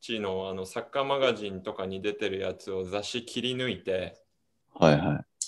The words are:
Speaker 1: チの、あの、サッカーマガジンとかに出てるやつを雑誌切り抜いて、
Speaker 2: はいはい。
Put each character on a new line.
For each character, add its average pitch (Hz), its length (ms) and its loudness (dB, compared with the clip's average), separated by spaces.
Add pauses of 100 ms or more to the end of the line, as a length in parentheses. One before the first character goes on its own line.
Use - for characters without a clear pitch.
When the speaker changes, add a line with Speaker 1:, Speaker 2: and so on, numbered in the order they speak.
Speaker 1:
チ 113 180 -4
の、 95 300 -2
あ 95 40 -4
の、 95 120 -4
サ 117 160 -6
ッ - 80 -8
カ 139 120 0
ー 135 40 2
マ 139 140 2
ガ 127 140 6
ジ 104 160 -6
ン 92 120 -8
と 110 120 -4
か 95 120 -6
に 95 160 -6
出 101 120 0
て 104 160 -2
る 95 100 -2
や 92 140 -2
つ - 180 -10
を 92 140 -2
雑 101 200 -2
誌 123 200 -6
切 - 160 -6
り 127 140 -2
抜 127 140 -2
い 92 140 -4
て、 92 380 -2 (520)
Speaker 2:
は 80 180 8
い 73 80 8
は 73 160 2
い。 - 100 -6 (220)